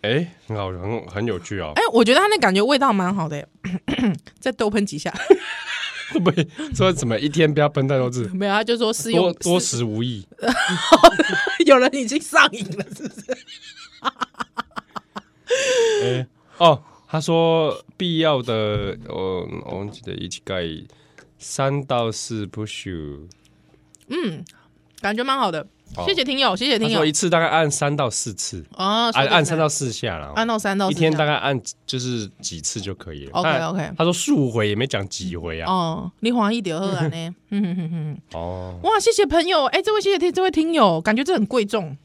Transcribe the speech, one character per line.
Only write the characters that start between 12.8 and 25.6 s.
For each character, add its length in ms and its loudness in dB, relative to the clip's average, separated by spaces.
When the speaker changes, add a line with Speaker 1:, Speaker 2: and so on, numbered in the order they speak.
Speaker 2:
是 100 -12
不 80 -12
是？ 240 -10
<laughs> 0 -
Speaker 1:
哎， 240 0
哦， 240 6
他 120 -2
说 640 2
必 220 -2
要 240 2
的， 540 -2
哦， 380 -4
我 120 -8
们 120 -8
记 100 -20
得 140 -12
一 140 -10
起 160 -10
盖 200 -4
三 460 -4
到 260 0
四 360 -6
不 200 -10
休。 240 -12
Speaker 2:
嗯， 360 -6
感 160 -2
觉 60 -4
蛮 160 -2
好 120 0
的。 140 -6